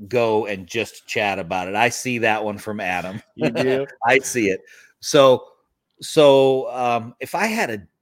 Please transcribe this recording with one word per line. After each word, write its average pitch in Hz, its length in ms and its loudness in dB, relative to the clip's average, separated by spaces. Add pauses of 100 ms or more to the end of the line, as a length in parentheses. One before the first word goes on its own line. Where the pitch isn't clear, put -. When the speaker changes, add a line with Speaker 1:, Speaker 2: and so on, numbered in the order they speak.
Speaker 1:
go 113 380 0
and 95 200 -8
just - 400 -8
chat 101 320 -2
about 92 300 -6
it. 98 60 -8
I 113 140 2
see 123 300 -6
that 110 260 0
one 104 140 -6
from 107 220 -8
Adam. 92 420 -6 (120)
Speaker 2:
You 156 160 -2
do? 135 360 0 (100)
Speaker 1:
<laughs> 117 100 -6
I 131 140 6
see 113 300 0
it. 95 100 -4 (400)
So, 131 460 4 (540)
so, 135 680 4
um, 120 480 -4
if - 160 -10
I 185 120 -2
had 220 240 -4
a 107 120 -8 (200)